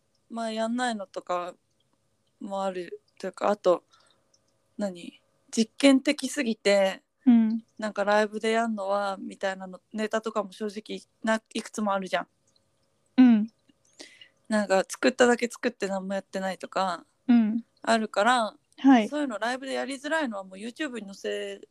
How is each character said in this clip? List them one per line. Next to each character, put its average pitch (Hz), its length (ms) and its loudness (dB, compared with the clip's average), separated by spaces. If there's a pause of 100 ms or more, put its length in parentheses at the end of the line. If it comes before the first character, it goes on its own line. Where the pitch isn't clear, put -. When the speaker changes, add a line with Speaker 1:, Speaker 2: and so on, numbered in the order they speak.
(300)
Speaker 1:
ま 233 140 -8
あ、 220 80 -6
や 220 140 -4
ん 233 100 -4
な 247 140 0
い 226 40 -4
の 202 120 -10
と - 160 -12
か 175 320 -6 (840)
も 196 220 -6
あ 196 80 -2
る 180 300 -10 (180)
と - 80 -10
い 185 40 -6
う - 20 -20
か、 - 180 -2
あ 208 60 2
と、 180 280 2 (960)
何？ 190 420 -8 (300)
実 226 260 0
験 269 240 6
的 269 280 -2
す 285 160 -4
ぎ 226 100 -2
て、 196 480 2 (240)
Speaker 2:
う 262 40 4
ん。 226 340 2 (140)
Speaker 1:
な 214 120 -6
ん - 20 -14
か 202 120 -2
ラ 208 180 4
イ 214 60 2
ブ 214 100 -8
で 220 140 -2
や 226 140 0
ん 226 80 -4
の 196 140 -8
は、 202 320 -2
み 208 160 -12
た 196 160 -4
い 190 40 -8
な 190 100 -14
の、 185 140 -16 (120)
ネ 214 160 -4
タ 220 120 -2
と 214 120 -8
か 214 120 -4
も 190 80 -14
正 214 140 -8
直 196 340 -10 (240)
な、 220 180 0 (100)
い 220 100 -6
く - 80 -14
つ 226 120 -6
も 208 100 0
あ 196 60 0
る 190 100 -6
じ 180 80 -4
ゃ 170 60 -2
ん。 - 40 -12 (880)
Speaker 2:
う 254 60 10
ん。 226 260 8 (1000)
Speaker 1:
な 214 160 0
ん 190 40 -10
か 190 200 4
作 - 200 0
っ 247 40 2
た 254 140 6
だ 240 100 4
け 240 120 -4
作 - 200 -4
っ 226 40 -4
て 202 160 -6
何 190 180 -6
も 196 80 -4
や 196 60 -2
っ - 20 -18
て - 160 -10
な 190 140 -4
い 180 60 -10
と - 100 -14
か、 180 360 -4 (220)
Speaker 2:
う 247 80 6
ん。 226 300 2 (180)
Speaker 1:
あ 226 160 2
る 220 100 -4
か 202 160 0
ら、 233 300 2 (240)
Speaker 2:
は 262 220 8
い。 208 80 0
Speaker 1:
そ 277 100 -6
う - 20 -2
い 294 40 -2
う 277 40 -6
の 214 100 -8
ラ 226 140 -2
イ 262 60 -6
ブ 269 80 -12
で 262 80 -6
や 247 100 -4
り 254 120 -8
づ 269 120 -10
ら 320 140 -2
い 269 60 -4
の 208 100 -8
は 190 60 -10
も 190 100 -20
う 190 40 -16
YouTube 240 400 -10
に 202 80 -12
載 196 80 -14
せ 202 460 -8 (100)